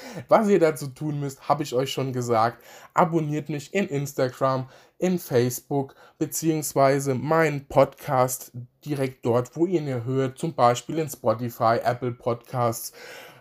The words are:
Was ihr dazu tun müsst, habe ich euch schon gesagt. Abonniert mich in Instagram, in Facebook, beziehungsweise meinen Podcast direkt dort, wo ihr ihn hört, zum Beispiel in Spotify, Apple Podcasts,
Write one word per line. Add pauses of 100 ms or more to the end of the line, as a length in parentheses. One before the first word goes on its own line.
(280)
Was
ihr
dazu
tun
müsst,
habe
ich
euch
schon
gesagt. (320)
Abonniert
mich
in
Instagram, (300)
in
Facebook, (240)
beziehungsweise
meinen
Podcast (320)
direkt
dort,
wo
ihr
ihn
hört,
zum
Beispiel
in
Spotify,
Apple
Podcasts, (480)